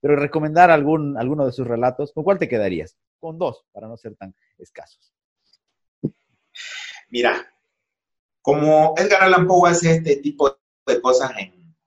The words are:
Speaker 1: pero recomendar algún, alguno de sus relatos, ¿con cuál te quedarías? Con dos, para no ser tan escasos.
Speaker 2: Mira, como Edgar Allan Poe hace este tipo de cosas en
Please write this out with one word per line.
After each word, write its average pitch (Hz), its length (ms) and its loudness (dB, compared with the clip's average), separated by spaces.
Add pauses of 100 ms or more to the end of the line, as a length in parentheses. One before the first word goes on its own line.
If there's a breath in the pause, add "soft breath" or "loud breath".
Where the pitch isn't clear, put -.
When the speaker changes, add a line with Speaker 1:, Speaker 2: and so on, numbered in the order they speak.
Speaker 1:
pero 147 140 0
recomendar 151 560 2
algún, 151 480 0
alguno 147 280 -2
de 160 60 -4
sus 127 140 -8
relatos, 123 460 -4
¿con 156 100 -10
cuál 190 160 0
te 165 100 -4
quedarías? 95 480 -4 (220)
Con 160 200 -16
dos, 165 340 -8
para 104 160 -18
no 117 80 -18
ser 113 180 -20
tan 95 200 -20 (240)
escasos. - 540 -20 (2000 loud breath)
Speaker 2:
Mira, 120 440 -2 (880)
como 156 540 2
Edgar 190 280 2
Allan 180 220 4
Poe 180 240 4
hace 170 220 2
este 160 240 2
tipo 143 400 -2 (300)
de - 140 0
cosas - 380 0
en 180 360 -16 (120)